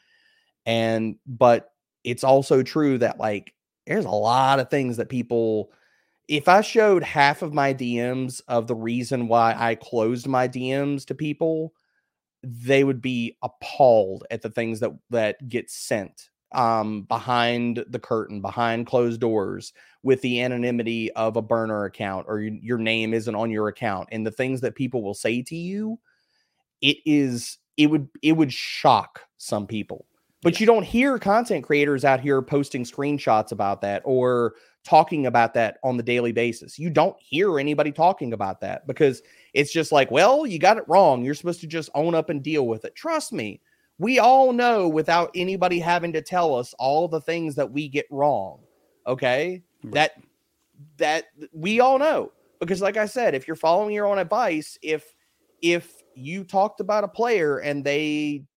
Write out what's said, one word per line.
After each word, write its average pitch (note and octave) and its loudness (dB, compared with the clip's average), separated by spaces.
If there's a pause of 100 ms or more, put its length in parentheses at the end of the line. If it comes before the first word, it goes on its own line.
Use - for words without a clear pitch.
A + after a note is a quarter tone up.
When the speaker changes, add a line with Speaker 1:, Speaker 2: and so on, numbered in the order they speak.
(680)
Speaker 1:
And, A2+ 0 (100)
but A#2+ 4 (340)
it's B2 -6
also C3+ 4
true C#3 0
that, A#2 -2
like, G#2 -6 (320)
there's F#3+ -2
a G#2+ -6
lot B2+ 2
of B2+ -2
things B2+ -2
that A2+ -4
people, A2+ -2 (580)
if D3+ -2
I F#3+ 8
showed G#3 2
half C#3+ 2
of D3+ -8
my C#3 0
D B2 -4
Ms B2+ -6
of A#2 -2
the A#2+ -2
reason A#2+ -4
why A#2 4
I A#2 0
closed A#2+ -2
my B2+ 0
D B2+ -6
Ms C#3 -4
to C#3 -8
people, D#3+ -4 (720)
they B2+ 0
would C3 -2
be A#2+ -6
appalled A2 2
at A2+ -8
the A2 -8
things A2+ -6
that, A2+ -2 (200)
that A2+ -2
get A#2 -6
sent, - -8 (220)
um, A2 0
behind A#2+ -2
the A#2+ -8
curtain, G#2+ -4
behind A#2 -4
closed A#2+ 0
doors, G2+ -4 (300)
with C3 2
the B2 -2
anonymity A#2+ -2
of A2+ -2
a A2 -2
burner A2 -2
account F#2+ -6
or G#2+ -4
y-, G#2+ -6
your A#2 -2
name A2+ 0
isn't A2+ -2
on A2+ -2
your G#2+ -2
account, G2 -6
and A2 -4
the G#2+ -4
things B2+ -4
that A#2 -4
people B2 -4
will G2+ -6
say A#2+ -4
to D#3+ -12
you, G#3 -8 (800)
it C#3+ 4
is, C#3 0 (180)
it D3+ 6
would, D3+ -2 (140)
it D#3 4
would D#3+ 2
shock - 0 (160)
some G#2 -6
people. - -10 (360)
But E3+ 2
Speaker 2:
Yeah. - -4
Speaker 1:
you A3 0
don't A3 6
hear B3+ 2
content G3+ 0
creators C#3+ 2
out C3+ 4
here C3+ 2
posting C#3 -2
screenshots C#3 0
about G2+ -4
that G2+ -4
or B2 0 (300)
talking D#3+ 4
about A#2 2
that A2 0
on B2+ -2
the A#2+ -4
daily A#2+ 0
basis. A#2 -4
You E3 -4
don't D3+ 2
hear E3+ 0
anybody D3 -2
talking D#3 0
about G2 -6
that - -10
because C3+ 0 (320)
it's C#3+ 0
just D#3 -2
like, C#3 4
"Well, B3+ 4
you E3+ -6
got G3 6
it - -8
wrong. D3+ 4
You're C#3+ -2
supposed E3+ -8
to E3 -14
just D#3 -8
own E3 0
up D#3+ 0
and C#3+ -4
deal C#3+ 0
with A2 -6
it." - -12
Trust D#4 -6
me, A2 -8 (380)
we A#3 0
all B3+ 6
know A#3 2
without D#3+ 2
anybody F3+ -2
having E3+ 0
to D#3 -4
tell E3+ 0
us B2 -4
all D3+ 0
the D#3+ -4
things E3 -4
that C3 -2
we D3 -6
get C#3 -4
wrong, C3 -2 (480)
okay? C3+ -2 (200)
Speaker 2:
Right. G#2+ -10
Speaker 1:
That, D3 2 (880)
that D#3+ 0 (280)
we G3 -2
all C4 4
know. C#4 0 (280)
Because F3+ -4
like G3+ 0
I G#3+ 0
said, G#3 0
if C3 -4
you're D#3+ -6
following G3+ 2
your G#3 -2
own G3+ 0
advice, F3+ -2
if, D#3 -6 (480)
if E3+ -2 (120)
you E3 -12
talked G3+ 0
about G#3 -2
a F#3+ -4
player G3 0
and C#3+ -4
they D3 -2 (120)